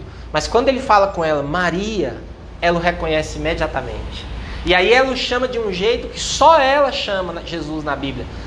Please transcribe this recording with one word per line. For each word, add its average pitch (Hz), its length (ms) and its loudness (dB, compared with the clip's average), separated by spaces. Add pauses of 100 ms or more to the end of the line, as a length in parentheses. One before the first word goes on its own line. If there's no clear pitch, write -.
(320)
Mas 156 160 0
quando 254 200 2
ele 254 120 2
fala 202 280 4
com 175 140 -4
ela, 156 200 2
"Maria", 175 760 -2 (460)
ela 175 160 2
o - 20 -2
reconhece 165 580 0
imediatamente. 151 840 -4 (400)
E 170 100 4
aí 185 160 4
ela 262 220 6
o 247 40 -4
chama 254 300 -2
de 247 120 -4
um 220 120 -2
jeito 202 380 0
que - 100 -12
só 294 400 6
ela 269 320 4
chama 185 540 -4
Jesus 156 400 -6
na 147 100 -2
Bíblia. 127 300 -6 (220)